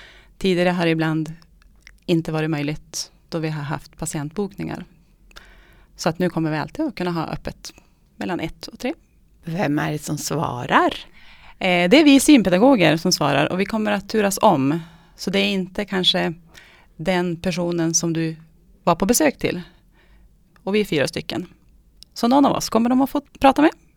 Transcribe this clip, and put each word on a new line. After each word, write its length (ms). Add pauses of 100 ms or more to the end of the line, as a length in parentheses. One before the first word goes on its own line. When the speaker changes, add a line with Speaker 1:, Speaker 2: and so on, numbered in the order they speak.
(380)
Speaker 1:
Tidigare 300
har 160
det 60
ibland 420 (760)
inte 260
varit 180
möjligt 640 (160)
då 100
vi 100
har 140
haft 340
patientbokningar. 880 (1120)
Så 120
att 100
nu 120
kommer 200
vi 60
alltid 280
att 100
kunna 160
ha 160
öppet 460 (440)
mellan 240
ett 260
och 120
tre. 160 (500)
Speaker 2:
Vem 340
är 140
det 60
som 200
svarar? 760 (640)
Speaker 1:
Eh, 320
det 100
är 40
vi 160
synpedagoger 760
som 160
svarar 400
och 80
vi 40
kommer 280
att 160
turas 340
om. 380 (360)
Så 140
det 80
är 100
inte 360
kanske 500 (600)
den 400
personen 580
som 180
du 240 (480)
var 100
på 120
besök 320
till. 220 (1040)
Och 120
vi 60
är 40
fyra 240
stycken. 380 (680)
Så 140
någon 180
av 60
oss 160
kommer 220
de 100
att 100
få 100
prata 420
med. 80 (260)